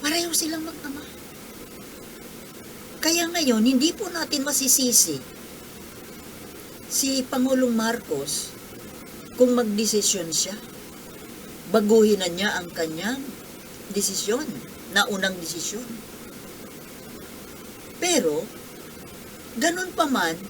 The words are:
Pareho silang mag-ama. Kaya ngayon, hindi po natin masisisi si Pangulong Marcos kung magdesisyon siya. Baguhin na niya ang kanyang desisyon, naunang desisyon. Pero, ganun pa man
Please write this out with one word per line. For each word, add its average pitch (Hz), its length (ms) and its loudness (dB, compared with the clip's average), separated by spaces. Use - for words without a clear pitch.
Pareho 339 340 2
silang 320 240 0
mag-ama. 294 400 -8
Kaya 330 240 2
ngayon, 269 400 4
hindi 269 240 6
po 381 200 -2
natin 294 360 -2
masisisi 262 720 6
si 269 360 0
Pangulong 254 480 4
Marcos 220 800 0
kung 247 240 8
magdesisyon 208 720 2
siya. 180 240 0
Baguhin 214 480 8
na 180 80 0
niya 175 280 2
ang 170 120 -4
kanyang 170 520 -2
desisyon, 202 520 0
naunang 196 480 2
desisyon. 175 440 -6
Pero, 311 440 4
ganun 349 360 0
pa 311 160 4
man 175 280 2